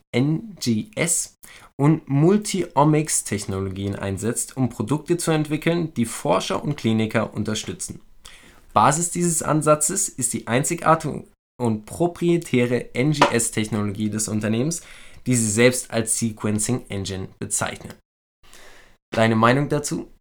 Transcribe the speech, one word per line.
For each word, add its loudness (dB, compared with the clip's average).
N 0
G 0
S, -2
und 4
Multi-Omics-Technologien 2
einsetzt, -4
um 2
Produkte -2
zu -2
entwickeln, 0
die 0
Forscher -2
und -2
Kliniker 0
unterstützen. -6
Basis 4
dieses 0
Ansatzes 2
ist -4
die -6
einzigartige 0
und 0
proprietäre 0
N-G-S-Technologie 0
des -4
Unternehmens, -2
die 2
sie 2
selbst 4
als -2
Sequencing -2
Engine -6
bezeichnen. -6
Deine 4
Meinung 4
dazu? -4